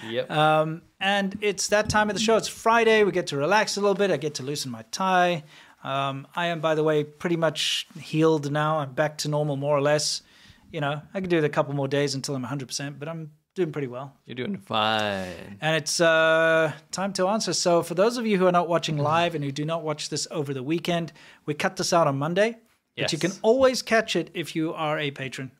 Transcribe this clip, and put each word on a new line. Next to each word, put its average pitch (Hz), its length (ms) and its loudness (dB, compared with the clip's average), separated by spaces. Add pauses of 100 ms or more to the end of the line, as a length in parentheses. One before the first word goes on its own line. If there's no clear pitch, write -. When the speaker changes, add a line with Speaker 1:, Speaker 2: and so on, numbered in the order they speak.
Speaker 1:
Yep. 120 220 -4
Speaker 2:
Um, 156 500 2 (200)
and 196 420 0
it's 208 260 -2
that 208 220 2
time 214 180 2
of 202 80 -2
the 220 60 -2
show. 220 160 4
It's - 100 -4
Friday. 226 560 4
We 180 80 2
get 175 140 0
to 147 100 -6
relax 196 400 2
a 202 60 -4
little 202 120 4
bit. 196 160 2
I 160 60 2
get 147 200 -4
to 131 60 -10
loosen 143 280 -6
my 113 200 -12
tie. 180 540 2 (400)
Um, 135 500 -4
I 175 120 -2
am, 170 160 -4
by 160 120 2
the 151 80 2
way, 151 220 2
pretty 170 320 -4
much - 500 -2 (140)
healed 156 500 2
now. 151 280 0
I'm 135 160 -6
back 151 240 -2
to 147 100 -4
normal, 151 280 -2
more 143 200 0
or 139 60 2
less. 147 400 0 (500)
You 165 80 -6
know, 147 220 -4 (100)
I 196 80 -6
can 190 80 -6
do 175 80 2
it 156 80 4
a 147 60 4
couple 143 240 0
more 139 140 -2
days 139 260 0
until 135 220 -6
I'm 127 80 -6
a - 20 -8
hundred 127 220 -8
percent, 143 300 -10
but 143 100 -12
I'm 160 240 -12 (220)
doing 170 180 -2
pretty 143 160 -6
well. 127 260 -12 (100)
Speaker 1:
You're 123 120 -14
doing 151 200 -4
fine. 101 1040 -2
Speaker 2:
And 156 160 0
it's, 156 240 -2
uh, 160 720 4 (200)
time 190 220 -4
to 185 140 0
answer. 214 240 0
So 170 300 4
for 175 120 -6
those 220 220 2
of 233 100 -4
you 208 120 2
who 185 80 4
are 180 60 6
not 175 160 4
watching 165 280 0
live 165 380 2
and 147 100 -4
who 139 60 -4
do 143 140 -4
not 165 180 -4
watch 151 260 -6
this 151 220 -6
over 143 240 -4
the 131 80 -8
weekend, 165 500 -2 (320)
we 151 100 -4
cut 190 220 -2
this - 160 -2
out 170 140 6
on 139 120 0
Monday. 190 380 0 (400)
But 104 160 -2
you 165 80 -4
Speaker 1:
Yes. 170 120 0
Speaker 2:
can - 100 -14
always 254 400 4
catch 220 320 0
it 160 200 -2
if 165 200 -8
you 160 200 -2
are 156 240 -2
a 147 120 -2
patron. 131 500 -10